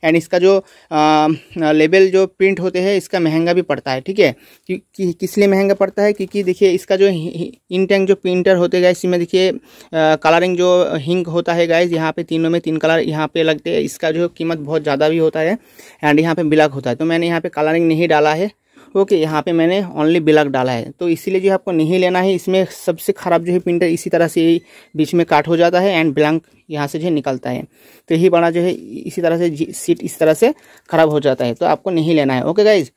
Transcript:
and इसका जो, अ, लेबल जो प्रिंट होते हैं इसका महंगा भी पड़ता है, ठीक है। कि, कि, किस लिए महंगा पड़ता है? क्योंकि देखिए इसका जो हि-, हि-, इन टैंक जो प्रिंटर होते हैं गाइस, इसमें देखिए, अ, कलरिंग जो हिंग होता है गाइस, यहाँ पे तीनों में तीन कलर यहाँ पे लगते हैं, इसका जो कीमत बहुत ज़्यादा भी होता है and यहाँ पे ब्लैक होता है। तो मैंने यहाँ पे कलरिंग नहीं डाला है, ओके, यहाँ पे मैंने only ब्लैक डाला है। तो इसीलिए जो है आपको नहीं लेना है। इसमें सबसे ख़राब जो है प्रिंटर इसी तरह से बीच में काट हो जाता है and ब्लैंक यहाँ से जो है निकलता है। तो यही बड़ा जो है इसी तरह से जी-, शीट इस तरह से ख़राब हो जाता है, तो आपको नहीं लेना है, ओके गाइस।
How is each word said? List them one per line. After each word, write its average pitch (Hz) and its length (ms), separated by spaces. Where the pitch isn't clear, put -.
and 160 120
इसका 170 220
जो, 190 260
अ, 151 360
लेबल 156 520
जो 190 160
प्रिंट 190 340
होते 180 180
हैं 196 180
इसका 185 240
महंगा 165 320
भी 175 100
पड़ता 139 300
है, 131 80
ठीक 190 180
है। 139 160
कि, 185 100
कि, 185 360
किस 185 260
लिए 202 100
महंगा 196 260
पड़ता 196 280
है? 208 100
क्योंकि 202 300
देखिए 185 280
इसका 185 260
जो 196 120
हि-, 170 280
हि-, 165 200
इन 185 160
टैंक 196 220
जो 196 60
प्रिंटर 185 420
होते 175 200
हैं 180 80
गाइस, 180 140
इसमें 180 220
देखिए, 185 300
अ, - 80
कलरिंग 160 640
जो 180 380
हिंग 170 320
होता 170 260
है 170 140
गाइस, 170 260
यहाँ 160 200
पे 170 100
तीनों 165 280
में 170 100
तीन 160 160
कलर 160 240
यहाँ 151 340
पे 170 80
लगते 160 280
हैं, 170 100
इसका 147 300
जो 170 180
कीमत 165 300
बहुत 151 240
ज़्यादा 147 260
भी 165 100
होता 160 220
है 180 180
and 151 160
यहाँ 165 140
पे 170 80
ब्लैक 151 280
होता 135 200
है। 120 60
तो 156 80
मैंने 165 220
यहाँ 170 140
पे 165 80
कलरिंग 160 400
नहीं 165 200
डाला 151 260
है, 190 160
ओके, 196 200
यहाँ 156 260
पे 175 100
मैंने 170 300
only 165 380
ब्लैक 151 260
डाला 131 260
है। 117 180
तो 175 180
इसीलिए 185 320
जो 190 80
है 196 60
आपको 190 180
नहीं 165 260
लेना 180 220
है। 190 140
इसमें 185 320
सबसे 175 260
ख़राब 170 320
जो 175 80
है 180 60
प्रिंटर 175 280
इसी 170 240
तरह 165 180
से 165 320
बीच 151 180
में 170 120
काट 151 220
हो 170 80
जाता 175 240
है 180 240
and 151 100
ब्लैंक 151 280
यहाँ 147 160
से 151 120
जो 156 60
है 180 60
निकलता 131 400
है। 127 140
तो 165 60
यही 175 160
बड़ा 170 200
जो 170 100
है 175 120
इसी 170 200
तरह 165 160
से 175 120
जी-, 156 220
शीट - 300
इस - 160
तरह 156 160
से 254 200
ख़राब 160 200
हो 151 100
जाता 135 240
है, 120 100
तो 170 120
आपको 160 240
नहीं 165 240
लेना 139 200
है, 123 100
ओके 190 200
गाइस। 202 320